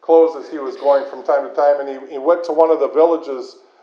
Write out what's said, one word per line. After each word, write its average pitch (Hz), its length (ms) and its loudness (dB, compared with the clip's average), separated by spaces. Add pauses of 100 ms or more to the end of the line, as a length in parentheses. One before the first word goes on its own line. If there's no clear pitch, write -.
clothes 165 360 4
as - 140 -14
he 156 80 -10
was 131 180 -10
going 139 320 0
from 127 140 -12
time 139 260 -2
to - 60 -16
time, 143 260 2
and 139 80 -10
he, 135 240 -12
he 143 60 -10
went 170 260 0
to 170 80 -6
one 160 180 4
of 160 100 2
the 139 80 0
villages, 143 680 0 (260)